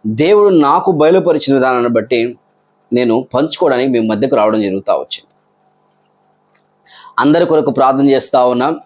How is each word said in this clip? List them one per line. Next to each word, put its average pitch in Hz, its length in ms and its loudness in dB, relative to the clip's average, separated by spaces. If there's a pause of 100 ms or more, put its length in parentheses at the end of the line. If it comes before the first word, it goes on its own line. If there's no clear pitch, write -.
దేవుడు 190 420 2
నాకు 170 420 2
బయలుపరిచిన 156 640 0
విధానాన్ని 127 340 0
బట్టి 117 480 -4 (560)
నేను 123 400 0
పంచుకోవడానికి 135 560 -2
మీ 117 180 -2
మధ్యకు 113 280 -2
రావడం 110 260 0
జరుగుతూ 98 320 -4
వచ్చింది. - 340 -8 (1900)
అందరి 156 260 2
కొరకు 156 260 0
ప్రార్థన 135 380 0
చేస్తా 131 360 0
ఉన్నాం. 127 400 -2